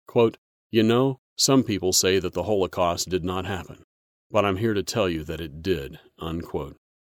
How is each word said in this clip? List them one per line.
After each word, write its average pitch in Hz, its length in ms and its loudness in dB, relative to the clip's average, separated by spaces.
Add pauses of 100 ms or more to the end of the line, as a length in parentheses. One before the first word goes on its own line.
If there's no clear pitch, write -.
quote, 117 320 2 (320)
"You 110 100 4
know, 127 380 4 (160)
some 135 260 4
people 92 320 0
say 95 240 4
that 87 160 -2
the 87 120 -2
Holocaust 90 640 0
did 87 140 -2
not 131 220 -4
happen, - 380 -10 (480)
but 104 120 2
I'm 98 140 0
here 113 160 0
to 98 100 -2
tell 101 240 -2
you 80 180 -4
that 78 140 -10
it 80 220 -12
did," 82 380 -4 (200)
unquote. 82 560 -8 (260)